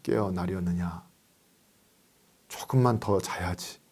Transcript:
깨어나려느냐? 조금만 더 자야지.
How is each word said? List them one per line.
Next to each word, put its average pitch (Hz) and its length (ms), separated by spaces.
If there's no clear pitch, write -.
깨어나려느냐? 170 1040
조금만 123 520
더 101 200
자야지. - 600